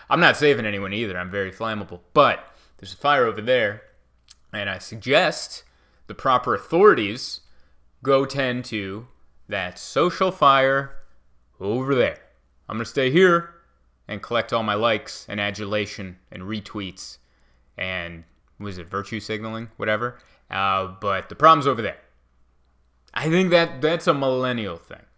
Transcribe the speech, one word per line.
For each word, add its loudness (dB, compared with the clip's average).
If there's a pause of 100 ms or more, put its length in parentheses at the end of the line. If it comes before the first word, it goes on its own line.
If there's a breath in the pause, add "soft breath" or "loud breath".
I'm 2
not 6
saving 4
anyone -4
either. -4
I'm -8
very -4
flammable. -8 (140)
But 4 (220 soft breath)
there's -18
a -18
fire 2
over -2
there, 0 (680)
and -6
I -6
suggest -2 (440)
the -14
proper 2
authorities 2 (600)
go 4
tend -4
to -8 (400)
that -6
social 0
fire 2 (640)
over -2
there. 0 (480)
I'm -6
gonna -6
stay 0
here 4 (580)
and -10
collect -2
all 0
my 0
likes -2
and -6
adulation -6 (140)
and -14
retweets -10 (600)
and, -8 (360)
was -10
it -14
virtue -6
signaling? -10
Whatever. -4 (300 soft breath)
Uh, 0 (120)
but -2
the -12
problem's 6
over 0
there. -6 (1160)
I -4
think 4
that 2
that's 0
a 4
millennial -2
thing. -20 (160)